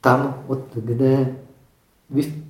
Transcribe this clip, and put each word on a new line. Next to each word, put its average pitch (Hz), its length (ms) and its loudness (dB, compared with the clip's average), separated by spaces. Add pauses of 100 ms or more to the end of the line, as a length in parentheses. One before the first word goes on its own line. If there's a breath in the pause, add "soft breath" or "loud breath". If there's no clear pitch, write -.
tam, 135 460 2
od 131 120 -2 (160)
kde 127 600 2 (720)
vy-, 147 400 -2